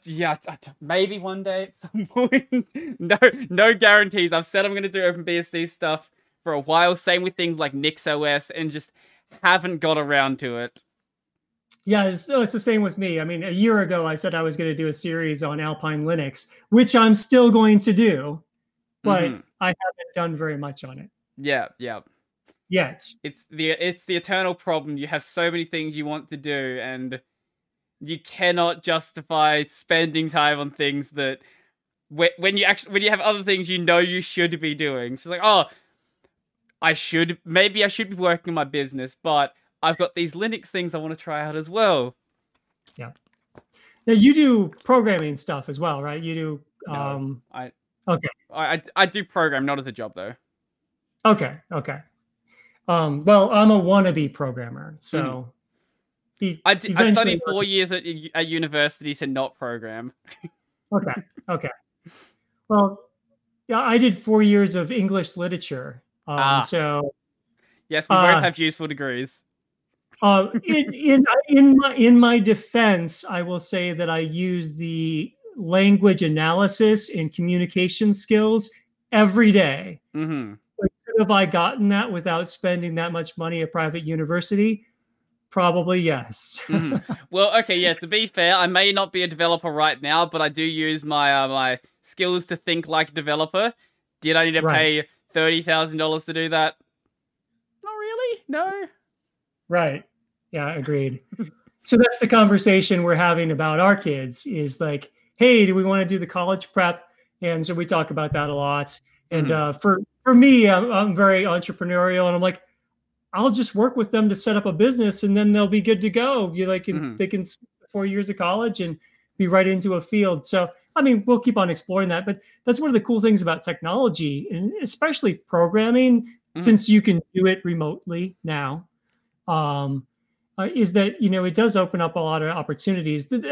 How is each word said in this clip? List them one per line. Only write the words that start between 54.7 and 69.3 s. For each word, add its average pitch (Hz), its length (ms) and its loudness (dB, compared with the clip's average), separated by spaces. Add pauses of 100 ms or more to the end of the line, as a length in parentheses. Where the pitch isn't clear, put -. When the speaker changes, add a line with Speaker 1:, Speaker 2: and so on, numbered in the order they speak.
Speaker 2:
so - 200 -8 (1200)
Speaker 1:
Mm-hmm. 202 60 -4
Speaker 2:
e-, 165 180 -8
Speaker 1:
I 196 80 6
d-, - 160 -4
I 196 40 -2
Speaker 2:
eventually 220 200 4
Speaker 1:
studied 226 340 2
Speaker 2:
I'll 196 60 -4
Speaker 1:
four 202 120 -2
years 190 280 -2
at 180 140 -4
u-, 160 280 -10
at 165 120 -2
university 151 720 -4
to 147 100 -8
not 135 320 -6
program. 117 560 -12 (280)
<laughs> 170 80 -18 (400)
Speaker 2:
Okay, 196 220 -2 (380)
okay. 156 180 -6 (1000)
Well, 202 420 0 (560)
yeah, 233 140 0
I 240 180 2
did 226 180 4
four 214 260 2
years 202 320 4
of 175 160 -4
English 190 460 -2
literature. 151 640 -8 (240)
Um, 147 120 -4
Speaker 1:
Ah. 135 240 2
Speaker 2:
so 147 500 -4 (800)
Speaker 1:
Yes, 156 180 -2
we 190 80 6
both 180 200 6
Speaker 2:
Uh, 151 40 2
Speaker 1:
have 170 160 0
useful 160 300 -4
degrees. 135 580 -8 (800)